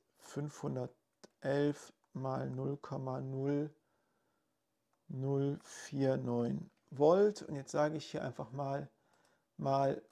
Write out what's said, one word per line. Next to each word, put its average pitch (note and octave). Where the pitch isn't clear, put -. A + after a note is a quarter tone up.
fünfhundertelf -
mal C3
null C3+
Komma C3
null C#3
null C#3
vier C3+
neun B2
Volt. F#3
Und -
jetzt C3+
sage D3+
ich C#3+
hier -
einfach C#3
mal, C#3
mal C#3